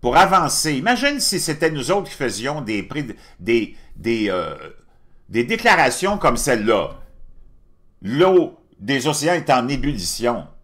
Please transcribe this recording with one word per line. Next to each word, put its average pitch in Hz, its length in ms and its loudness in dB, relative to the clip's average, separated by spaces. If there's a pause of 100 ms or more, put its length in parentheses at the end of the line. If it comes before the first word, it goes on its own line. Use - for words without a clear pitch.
pour 123 160 2
avancer, 170 580 4
imagine 247 440 0
si 185 220 -2
c'était 160 320 0
nous 139 180 -4
autres 196 180 0
qui - 60 -14
faisions 127 460 -4
des, 104 240 -4
pré-, 151 320 -8 (240)
des, 107 360 0 (200)
des, 110 340 -2
euh, 82 240 -4 (720)
des 113 140 -2
déclarations 180 760 2
comme 135 180 2
celle-là. 110 540 0 (1120)
L'eau 165 580 2 (180)
des 131 300 -2
océans 151 260 0
est 160 160 -2
en 123 160 4
ébullition. 120 800 -4 (160)